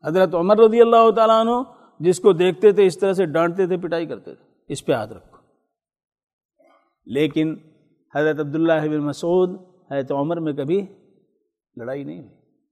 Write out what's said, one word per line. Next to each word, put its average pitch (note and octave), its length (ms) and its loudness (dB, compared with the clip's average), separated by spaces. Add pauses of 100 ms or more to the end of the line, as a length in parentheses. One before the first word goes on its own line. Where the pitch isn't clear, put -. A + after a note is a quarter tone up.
حضرت F3 320 0
عمر F#3 240 2
رضی A3+ 220 6
اللہ A#3 340 6
تعالیٰ A3+ 240 2
عنہ A#3+ 220 0 (380)
جس E3 200 0
کو G3 140 4
دیکھتے F3+ 380 2
تھے G3 140 4
اس F3+ 140 0
طرح F#3+ 140 0
سے F#3 120 0
ڈانٹتے E3+ 420 -2
تھے، F3+ 100 -4
پٹائی E3+ 280 -6
کرتے G2+ 300 -14
تھے، - 100 -20 (220)
اس - 180 -10
پہ D#3+ 80 0
ہاتھ A2 200 -6
رکھو۔ - 240 -20 (1700)
لیکن D3+ 500 -2 (600)
حضرت D3+ 240 -2
عبداللہ D#3 480 -2
بن D3+ 100 -4
مسعود، F3 600 -2 (320)
حضرت C#3 200 -6
عمر D3+ 280 -4
میں D#3 140 -6
کبھی E3 320 -4 (920)
لڑائی C3 260 -10
نہیں E3 160 -14
ہوئی، G#2+ 160 -20 (360)